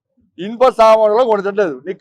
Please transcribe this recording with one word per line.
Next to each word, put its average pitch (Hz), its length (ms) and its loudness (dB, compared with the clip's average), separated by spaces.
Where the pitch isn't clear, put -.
ఇనుప 226 180 -4
సామాను 220 380 4
కూడా 254 160 2
కొనతట్లేదు. 196 440 -2
నీ 185 160 -12